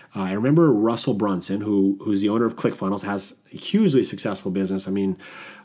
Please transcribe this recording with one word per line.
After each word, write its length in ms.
uh, 60
I 120
remember 400
Russell 400
Brunson, 480
who, 400
who's 220
the 60
owner 160
of 100
ClickFunnels, 480
has 320
a 40
hugely 440
successful 480
business. 380
I 40
mean, 260